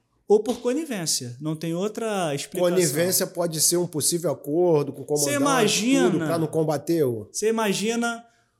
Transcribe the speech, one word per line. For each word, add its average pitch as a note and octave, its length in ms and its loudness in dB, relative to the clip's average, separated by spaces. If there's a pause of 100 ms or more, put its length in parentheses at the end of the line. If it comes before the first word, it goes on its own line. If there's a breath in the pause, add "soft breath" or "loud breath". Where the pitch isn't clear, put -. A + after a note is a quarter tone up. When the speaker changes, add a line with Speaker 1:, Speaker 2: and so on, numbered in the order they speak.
(260)
Speaker 1:
ou G#3 160 6
por - 180 -4
conivência. G#3+ 800 -4
Não D#3 160 -4
tem E3 160 -6
outra G3 640 -2
explicação. F3+ 400 -2
Speaker 2:
Conivência F3 520 2
pode E3 360 -4
ser F3 160 2
um F3 80 0
possível E3 440 -2
acordo D3+ 640 2
com C#3+ 100 -12
o - 40 -12
comandante, D3 240 0
Speaker 1:
Você C#4+ 60 0
imagina, B3+ 760 2
Speaker 2:
tudo, D#3+ 160 0
pra E3 120 0
não D#3 100 0
combater D#3+ 560 0
o A2+ 280 -2
Speaker 1:
você G#3 160 -2
imagina A3+ 800 -2 (340 soft breath)